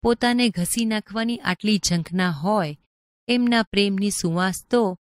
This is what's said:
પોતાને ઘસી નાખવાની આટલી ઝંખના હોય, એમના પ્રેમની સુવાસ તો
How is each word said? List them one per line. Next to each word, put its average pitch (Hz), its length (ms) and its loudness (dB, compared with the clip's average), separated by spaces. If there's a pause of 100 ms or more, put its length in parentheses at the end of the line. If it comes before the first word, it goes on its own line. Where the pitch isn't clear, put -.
પોતાને 240 460 2
ઘસી 180 360 -2
નાખવાની 220 520 -4
આટલી 208 400 0
ઝંખના 175 540 0
હોય, 160 460 -2 (500)
એમના 240 360 2
પ્રેમની 202 460 0
સુવાસ 180 600 -2
તો 214 360 2